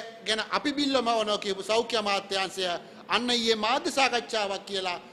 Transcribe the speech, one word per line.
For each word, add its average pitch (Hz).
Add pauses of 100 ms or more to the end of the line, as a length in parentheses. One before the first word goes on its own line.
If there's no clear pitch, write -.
(220)
ගැන 214
අපි 202
බිල්ල 269
මවනවා 220
කියපු 196
සෞඛ්‍ය 233
අමාත්‍යාංශය 196 (420)
අන්න 233
ඊයේ 226
මාධ්‍ය 240
සාකච්ඡාවක් 226
කියලා 185 (140)